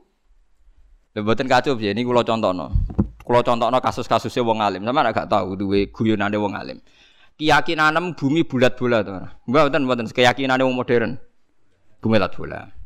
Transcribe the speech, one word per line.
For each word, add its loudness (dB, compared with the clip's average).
Lha, -4
mboten 0
kaco 2
piye? 0
Niki -2
kula 4
contohno. -2
Kula 2
contohno 2
kasus-kasuse -2
wong 0
alim. -2
Sampeyan 0
gak -4
tau 0
duwe -2
guyonane 0
wong -4
alim. -12
Keyakinanem 0
bumi 0
bulat-bulat 2
to -12
ora? -10
Mboten, 2
mboten. -2
Keyakinane 2
wong 0
modern. 0
Bumi 2
bulat-bulat. -2